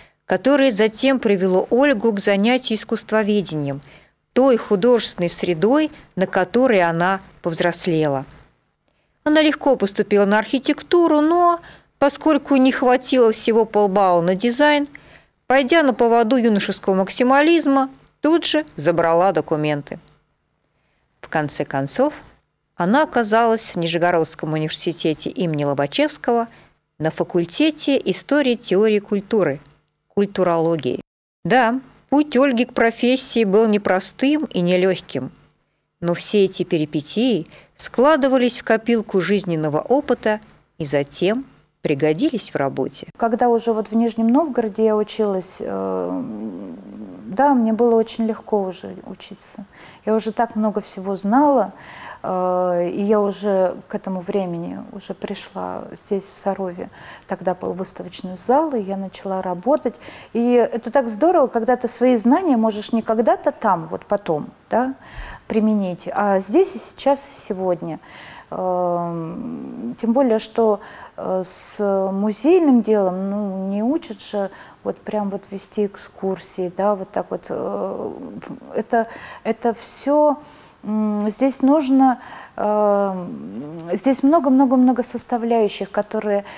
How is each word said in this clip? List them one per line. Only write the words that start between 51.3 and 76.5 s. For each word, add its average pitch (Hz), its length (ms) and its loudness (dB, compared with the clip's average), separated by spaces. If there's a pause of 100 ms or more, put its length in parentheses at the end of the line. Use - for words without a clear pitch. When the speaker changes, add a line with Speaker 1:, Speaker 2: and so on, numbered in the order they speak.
Speaker 2:
э, 180 720 -2
и 208 80 -4
я 208 200 2
уже 190 560 0 (100)
к - 80 -10
этому 190 240 -6
времени 180 600 -6 (120)
уже 196 220 -14
пришла - 800 -10
здесь, 196 320 -6
в - 120 -18
Сарове. 185 520 -6 (380)
Тогда 185 280 -4
был 185 160 -8
выставочный 180 640 -10
зал, 285 380 0
и 226 80 -2
я 190 160 -6
начала 190 440 -6
работать. 190 540 -2 (380)
И 233 220 0
это 233 360 2
так 262 160 2
здорово, 277 400 2
когда 240 300 0
ты 240 100 -6
свои 247 300 2
знания 269 400 2
можешь 214 340 -2
не 226 100 0
когда-то 240 520 0
там, 175 340 -2
вот - 180 -10
потом, 160 440 -4 (200)
да, 262 260 -2 (520)
применить, 208 680 -2
а 202 260 2
здесь 247 360 0
и - 20 -10
сейчас, - 480 -2
и - 60 -16
сегодня. 175 720 -6 (500)
Эм, 175 1500 -6
тем 233 120 4
более, 240 260 4
что, 214 400 0 (380)
э, 185 280 -2
с - 340 -10 (320)
музейным 247 720 4
делом, 196 480 0
ну, 196 400 -4
не 202 140 -2
учат 254 400 -4
же 196 260 -4 (340)
вот 202 140 -6
прям 208 320 -4
вот 196 220 -8
вести 202 340 -4
экскурсии, 190 920 -8